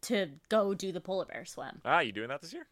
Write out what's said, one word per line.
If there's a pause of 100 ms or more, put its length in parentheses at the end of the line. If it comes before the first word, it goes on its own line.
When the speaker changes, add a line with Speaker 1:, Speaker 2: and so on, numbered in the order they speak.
Speaker 1:
to (100)
go
do
the
polar
bear
swim.
Speaker 2:
Ah,
you
doing
that
this
year?